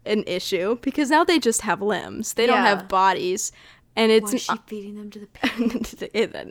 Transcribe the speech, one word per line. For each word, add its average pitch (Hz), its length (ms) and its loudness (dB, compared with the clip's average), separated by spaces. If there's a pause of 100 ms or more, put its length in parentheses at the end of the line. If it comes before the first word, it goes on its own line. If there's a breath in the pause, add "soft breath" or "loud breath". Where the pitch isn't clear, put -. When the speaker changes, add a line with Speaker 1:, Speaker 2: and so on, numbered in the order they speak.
Speaker 1:
an 214 200 0
issue, 185 560 -2
because 277 280 0
now 311 140 4
they 339 160 4
just 226 220 0
have 220 200 -2
limbs. 202 520 -4
They 226 120 0
don't 247 120 4
Speaker 2:
Yeah. 208 180 4
Speaker 1:
have 190 120 -4
bodies. 185 640 0 (460 loud breath)
And 220 140 6
it's 220 220 4
Speaker 2:
Was 240 100 -2
she - 80 -2
Speaker 1:
n-, 220 160 -4
Speaker 2:
feeding 208 280 -12
them 208 160 -14
to 214 80 -18
the 208 80 -18
pig? - 840 -4
Speaker 1:
<laughs> - 40 -12
it, - 380 -2